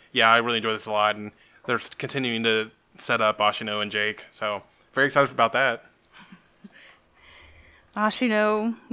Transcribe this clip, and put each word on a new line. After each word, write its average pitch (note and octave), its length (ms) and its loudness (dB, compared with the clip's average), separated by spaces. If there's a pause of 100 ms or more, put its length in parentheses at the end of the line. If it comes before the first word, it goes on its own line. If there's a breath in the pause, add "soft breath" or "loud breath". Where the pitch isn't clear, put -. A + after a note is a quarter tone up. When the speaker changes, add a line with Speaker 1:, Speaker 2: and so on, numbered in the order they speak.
(100)
Speaker 1:
yeah, A2+ 200 4
I A#2 60 8
really A#2 200 0
enjoy A2 160 -2
this G#2+ 140 -8
a A2 40 -6
lot, G#2 240 2
and G#2 160 -12 (360 soft breath)
they're B2 80 0
s-, - 160 -8
continuing A#2+ 520 -6
to A2 280 0 (260)
set A#2 240 -2
up G#2+ 160 2
Ashino G#2 440 -2
and G#2 100 -6
Jake, G#2 400 -4
so G#2 320 -6 (300)
very C3+ 120 2
excited C3+ 260 2
about A#2 220 2
that. B2 300 0 (2000 loud breath)
Speaker 2:
Ashino G#3+ 800 0 (160)